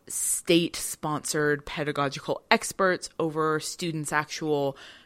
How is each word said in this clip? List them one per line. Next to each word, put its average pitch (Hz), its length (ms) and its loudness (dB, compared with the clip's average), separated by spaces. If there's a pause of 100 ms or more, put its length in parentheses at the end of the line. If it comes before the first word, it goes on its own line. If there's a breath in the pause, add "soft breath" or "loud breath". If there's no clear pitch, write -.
state-sponsored - 1600 0
pedagogical 143 840 -4
experts - 680 2
over 156 420 0
students' 160 520 -4
actual 151 640 0 (300 loud breath)